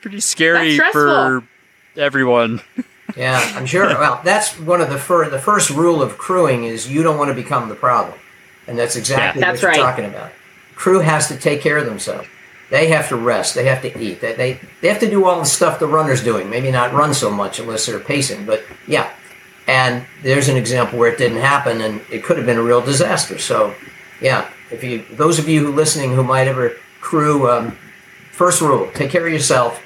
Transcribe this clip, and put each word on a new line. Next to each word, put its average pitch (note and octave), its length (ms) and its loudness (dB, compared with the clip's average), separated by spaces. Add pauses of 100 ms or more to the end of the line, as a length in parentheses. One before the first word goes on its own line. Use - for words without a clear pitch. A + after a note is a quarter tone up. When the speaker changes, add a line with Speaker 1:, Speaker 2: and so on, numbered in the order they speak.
Speaker 1:
pretty G3+ 180 -12
scary E3 560 2
Speaker 2:
That's D#3 160 4
stressful. D3 100 2
Speaker 1:
for C3+ 420 2 (520)
everyone. B2 640 2 (160)
<laughs> B3 60 -6 (320)
Speaker 3:
Yeah, B2+ 400 0
I'm C3 100 -8
sure. F3+ 220 2
Well, C#3+ 360 0
that's G#3 360 0
one E3+ 220 0
of C#3+ 100 0
the C3+ 80 -4
fir-, D#3+ 300 2
the C3+ 100 -4
first G3+ 320 2
rule D#3+ 320 2
of - 160 -6
crewing C#3+ 460 0
is A2+ 240 -8
you D3 120 -2
don't D#3 160 2
wanna C#3+ 160 -2
become B2 340 -4
the G#2 80 -10
problem. B2 420 -2 (500)
And A#2+ 100 -8
that's A#2+ 180 -2
exactly A#2+ 460 -2
Speaker 2:
Yeah. F3+ 100 2
That's E3 120 -2
Speaker 3:
what E3+ 120 4
you're C#3+ 80 4
Speaker 2:
right. B2+ 60 4
Speaker 3:
talking B2 160 -4
about. G2+ 260 -12 (440)
Crew F#3 240 2
has D#3 300 2
to C#3+ 60 -8
take C#3+ 260 -2
care D3+ 160 0
of C#3+ 80 -2
themselves. G2+ 420 -8 (420)
They D3+ 200 2
have D3+ 200 2
to C3+ 60 -2
rest. A#2 400 0
They B2+ 100 0
have C3 160 2
to - 180 -8
eat. G2+ 220 -6
They, A2+ 120 -4
they, C3 260 -4 (220)
they E3+ 80 2
have G#3 100 0
to A3+ 100 2
do G3 160 4
all F3 140 2
the D#3 80 -2
stuff - 320 0
the D#3 80 0
runner's D3 360 2
doing. G#2 280 -2
Maybe C3 180 -2
not B2 240 0
run C#3+ 220 2
so A2 160 0
much G2+ 260 -4
unless A2+ 300 -6
they're G#2+ 120 -6
pacing, C3 460 -4
but G#2+ 160 0 (260)
yeah. C#3+ 220 0 (560)
And B2+ 400 0 (160)
there's C3+ 260 2
an C3+ 80 2
example A#2+ 440 0
where A#2 120 6
it A#2 60 -6
didn't A#2+ 220 0
happen, B2+ 420 0
and G#2+ 200 -4 (100)
it A2+ 120 -8
could E3 140 0
have A#2 80 -4
been A#2 140 2
a A2+ 40 0
real A#2+ 160 4
disaster. C#3+ 600 -2
So, G#2+ 340 0 (480)
yeah, B2+ 260 0 (220)
if B2+ 140 -10
you, A#2+ 260 -6
those D3+ 300 0
of D3+ 100 -4
you D3+ 160 4
who C#3+ 60 -2
listening C#3+ 420 0
who C3 100 4
might C3 240 2
ever B2+ 280 -2 (260)
crew, D3 480 2
um, A#2 260 0 (560)
first - 300 2
rule: C#3 320 2
take C#3 160 -4
care E3+ 160 0
of E3 80 -2
yourself B2+ 520 0